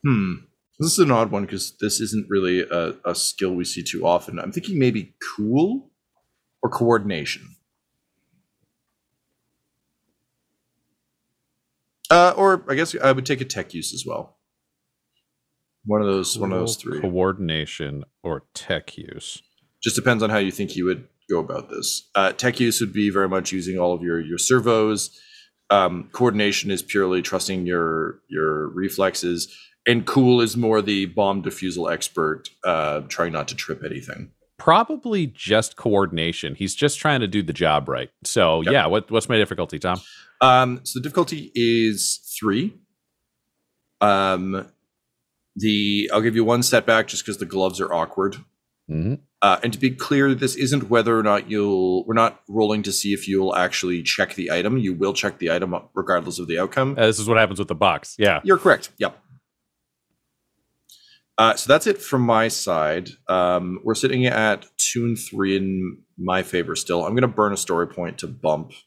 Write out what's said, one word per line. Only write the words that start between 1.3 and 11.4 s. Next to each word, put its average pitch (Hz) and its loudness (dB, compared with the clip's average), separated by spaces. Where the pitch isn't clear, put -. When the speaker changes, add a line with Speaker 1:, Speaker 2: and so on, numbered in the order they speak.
Speaker 1:
one 101 -4
'cause - -10
this 104 -2
isn't 107 -4
really 92 2
a, 85 -4
a 87 -2
skill - -2
we 87 -2
see - -8
too 82 -6
often. 85 0
I'm 98 -8
thinking 175 -6
maybe 110 0
cool 156 0
or - 0
coordination. 104 -2